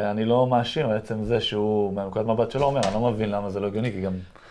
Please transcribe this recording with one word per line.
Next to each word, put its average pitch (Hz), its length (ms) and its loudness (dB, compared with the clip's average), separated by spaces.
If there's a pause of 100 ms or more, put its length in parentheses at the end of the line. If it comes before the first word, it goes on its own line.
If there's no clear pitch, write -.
(100)
אני 110 140 -2
לא 123 220 4
מאשים 123 400 0
על 110 100 2
עצם 107 280 -4
זה 113 160 2
שהוא, 104 540 0
מהנקודת 101 320 -4
מבט 113 240 2
שלו 143 160 2
אומר, 139 180 2
"אני 98 100 0
לא 117 160 2
מבין 107 200 0
למה 101 200 -2
זה 98 100 -4
לא 101 60 0
הגיוני", 110 260 -2
כי 95 80 -6
גם 95 120 -2 (380)